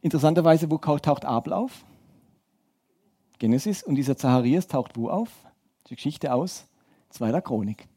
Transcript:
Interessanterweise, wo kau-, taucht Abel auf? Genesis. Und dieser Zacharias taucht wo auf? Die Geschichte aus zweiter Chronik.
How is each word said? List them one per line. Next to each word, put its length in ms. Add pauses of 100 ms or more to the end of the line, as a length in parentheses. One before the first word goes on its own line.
Interessanterweise, 680
wo 80
kau-, 220
taucht 240
Abel 300
auf? 320 (1500)
Genesis. 440
Und 120
dieser 220
Zacharias 500
taucht 300
wo 100
auf? 220 (600)
Die 60
Geschichte 380
aus 340 (420)
zweiter 320
Chronik. 560